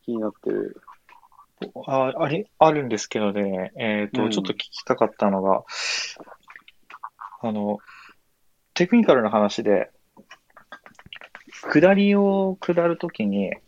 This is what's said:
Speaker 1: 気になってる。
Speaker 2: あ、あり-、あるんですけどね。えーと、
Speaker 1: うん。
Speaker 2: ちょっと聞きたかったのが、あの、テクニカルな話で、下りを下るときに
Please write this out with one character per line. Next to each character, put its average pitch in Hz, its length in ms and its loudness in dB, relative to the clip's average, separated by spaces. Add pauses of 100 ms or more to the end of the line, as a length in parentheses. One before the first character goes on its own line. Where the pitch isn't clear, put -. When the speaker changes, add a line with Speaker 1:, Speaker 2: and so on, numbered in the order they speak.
Speaker 1:
気 120 80 -8
に 117 60 -4
な 107 120 -4
っ - 20 -6 (120)
て 107 60 -4
る。 101 320 -6 (1040)
Speaker 2:
あ、 131 320 0
あ 160 80 -2
り-、 165 200 -4 (120)
あ 156 120 8
る 147 120 -2
ん 123 60 -6
で 107 80 -2
す - 100 -8
け 117 120 -4
ど 104 120 0
ね。 98 460 -4
え 104 340 -4
ー - 40 -10
と、 113 80 0
Speaker 1:
う 107 40 0
ん。 110 40 -2
Speaker 2:
ち 107 80 -2
ょ - 20 -2
っ - 20 -6
と 98 100 -6
聞 - 40 -6
き - 260 -14
た 127 120 -2
か 113 100 2
っ 104 120 -6
た 104 120 0
の 98 120 -2
が、 95 220 0 (1800)
あ 113 100 -4
の、 104 260 -4 (960)
テ 180 140 0
ク 240 100 4
ニ 226 80 6
カ 175 80 6
ル 127 80 4
な 107 80 0
話 104 340 0
で、 98 280 2 (1700)
下 175 320 6
り 202 220 4
を 196 440 2
下 - 140 -4 (120)
る 170 120 0
と 175 120 -8
き - 160 -6
に 98 280 -2 (140)